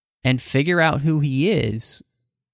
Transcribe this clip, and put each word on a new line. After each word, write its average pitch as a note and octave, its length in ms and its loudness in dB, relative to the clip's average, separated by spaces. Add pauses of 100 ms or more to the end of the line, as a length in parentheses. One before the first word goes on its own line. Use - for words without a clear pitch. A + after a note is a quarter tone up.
(240)
and B2+ 180 0
figure E3 380 0
out D#3+ 220 2
who D#3 180 2
he C#3+ 300 0
is A#2 540 -2 (500)